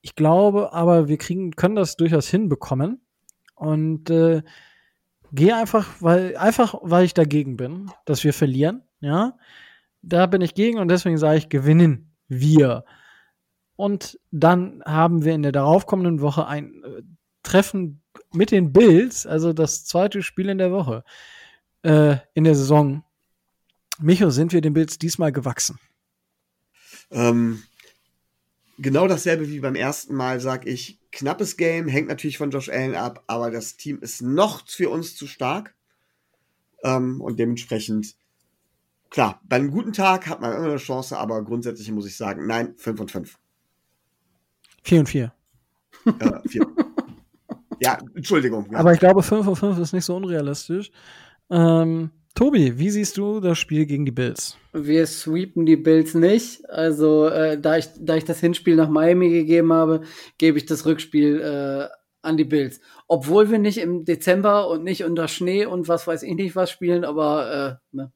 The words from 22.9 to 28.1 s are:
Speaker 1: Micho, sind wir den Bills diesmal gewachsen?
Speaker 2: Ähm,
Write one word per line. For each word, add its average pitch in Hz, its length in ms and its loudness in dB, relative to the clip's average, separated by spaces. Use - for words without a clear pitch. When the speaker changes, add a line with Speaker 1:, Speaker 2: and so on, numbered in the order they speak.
Speaker 1:
Micho, 175 300 4
sind 156 240 0
wir 170 80 4
den 151 120 0
Bills 156 240 -2
diesmal 160 340 -2
gewachsen? 127 480 -6
Speaker 2:
Ähm, 117 540 0